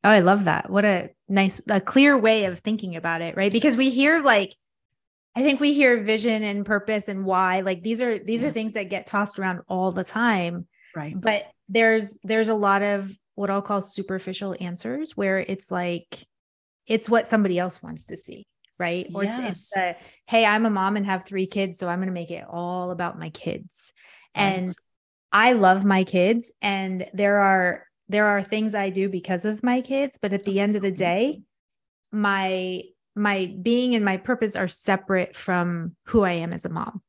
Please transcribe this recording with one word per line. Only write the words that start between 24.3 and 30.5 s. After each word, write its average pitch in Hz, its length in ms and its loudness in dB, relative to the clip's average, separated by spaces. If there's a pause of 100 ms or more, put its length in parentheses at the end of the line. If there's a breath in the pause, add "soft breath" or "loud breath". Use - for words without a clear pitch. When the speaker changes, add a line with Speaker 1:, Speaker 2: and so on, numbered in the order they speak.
Speaker 2:
Right. 214 80 0
Speaker 1:
And 185 300 -2 (580)
I 226 200 6
love 196 340 6
my 190 180 4
kids, 196 560 2
and 190 540 -4
there 202 260 2
are, 185 460 2 (240)
there 208 160 2
are 202 160 2
things 214 320 -4
I 196 160 -2
do 196 180 -2
because 185 380 -4
of 214 160 -4
my 247 180 2
kids, 269 400 -4
but 202 140 -2
at 196 100 -4
the 196 140 0